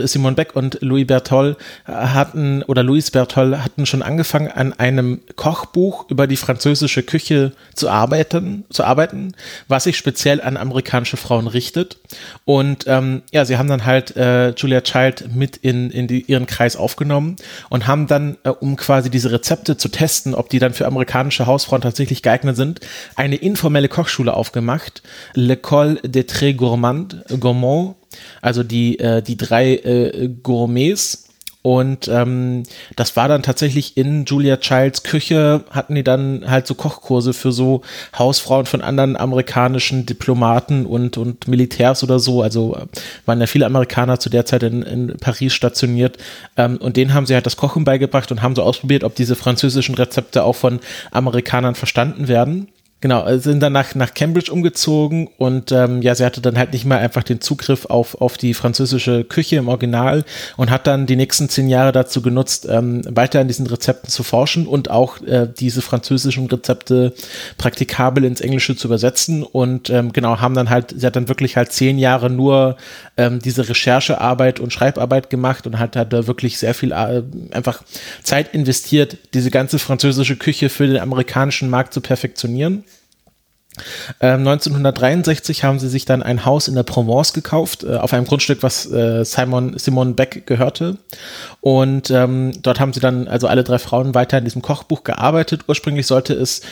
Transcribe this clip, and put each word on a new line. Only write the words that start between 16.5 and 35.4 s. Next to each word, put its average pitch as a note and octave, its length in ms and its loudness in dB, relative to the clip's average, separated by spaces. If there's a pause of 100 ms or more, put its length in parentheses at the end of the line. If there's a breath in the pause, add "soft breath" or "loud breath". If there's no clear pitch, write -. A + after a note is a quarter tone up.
aufgenommen C#3+ 600 -2 (340 loud breath)
und A#2+ 160 -2
haben C#3+ 220 0
dann, D3 360 0
äh, C3 60 0
um C#3 260 -2
quasi C3 360 2
diese A#2+ 200 0
Rezepte - 460 -2
zu - 120 -4
testen, - 440 -2
ob - 160 -4
die C3 80 0
dann B2+ 160 2
für - 140 -2
amerikanische C3 580 -2
Hausfrauen C3 380 0
tatsächlich B2+ 400 -2
geeignet B2 320 2
sind, C#3 240 -2 (360 loud breath)
eine C#3 200 0
informelle D3 520 2
Kochschule C3 460 -2
aufgemacht, - 680 -4 (320 loud breath)
L'École C#3+ 720 2
des B2+ 180 0
Très C#3 300 0
Gourmands, B2+ 600 0 (220)
Gourmands, B2+ 580 0 (440 loud breath)
also A#2+ 220 0
die, A#2 360 0
äh, A2+ 220 2
die A#2 160 -6
drei, B2 380 2
äh, B2 540 0 (120)
Gourmets. B2 840 -2 (340)
Und, B2+ 460 0
ähm, B2 560 0 (320 loud breath)
das - 200 -2
war A#2+ 120 2
dann C#3+ 160 2
tatsächlich C#3+ 540 -2
in C#3+ 280 0
Julia C#3 320 2
Childs C3+ 460 0
Küche, D3+ 680 2